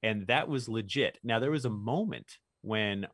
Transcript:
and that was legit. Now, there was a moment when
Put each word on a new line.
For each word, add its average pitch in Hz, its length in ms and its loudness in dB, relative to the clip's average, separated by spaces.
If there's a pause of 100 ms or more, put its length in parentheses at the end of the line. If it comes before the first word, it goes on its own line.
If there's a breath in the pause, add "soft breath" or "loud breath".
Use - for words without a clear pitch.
and 107 260 0
that 127 200 4
was 127 220 -2
legit. 110 560 0
Now, 113 140 2
there 135 120 0
was 143 140 0
a 120 40 2
moment 110 680 -2 (240)
when 104 520 0